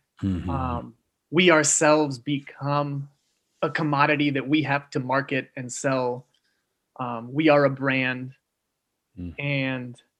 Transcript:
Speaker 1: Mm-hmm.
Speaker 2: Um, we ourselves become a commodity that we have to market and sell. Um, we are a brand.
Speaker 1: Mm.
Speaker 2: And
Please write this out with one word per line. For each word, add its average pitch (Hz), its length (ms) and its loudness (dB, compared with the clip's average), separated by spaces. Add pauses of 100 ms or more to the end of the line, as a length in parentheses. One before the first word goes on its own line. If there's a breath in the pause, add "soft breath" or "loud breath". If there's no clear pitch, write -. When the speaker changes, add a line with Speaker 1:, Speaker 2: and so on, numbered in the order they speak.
(220)
Speaker 1:
Mm-hmm. 90 280 -2
Speaker 2:
Um, 120 440 -4 (360)
we 175 200 4
ourselves 151 680 4
become 143 920 -4 (540)
a 160 80 0
commodity 147 580 2
that 135 180 -2
we 151 180 2
have 139 260 -4
to 143 100 -4
market 131 560 -2
and 123 160 -10
sell. 127 540 -2 (760)
Um, 120 320 -8
we 156 160 2
are 147 160 6
a 135 60 4
brand. 131 640 -2 (840)
Speaker 1:
Mm. 87 200 -10
Speaker 2:
And 131 640 -6 (180)